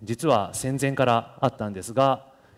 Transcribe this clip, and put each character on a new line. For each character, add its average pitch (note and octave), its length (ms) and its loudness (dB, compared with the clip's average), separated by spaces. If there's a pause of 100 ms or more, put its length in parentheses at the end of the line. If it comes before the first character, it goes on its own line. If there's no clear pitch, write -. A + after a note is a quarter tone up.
実 A#2 260 -4
は G2+ 240 4
戦 C3+ 260 -6
前 C#3 140 -2
か C3 140 0
ら A#2 340 0
あ C#3 60 2
っ - 100 -2
た G#2+ 140 -6
ん - 20 -8
で F#2+ 100 -10
す A2+ 120 -12
が、 C3 320 2 (320)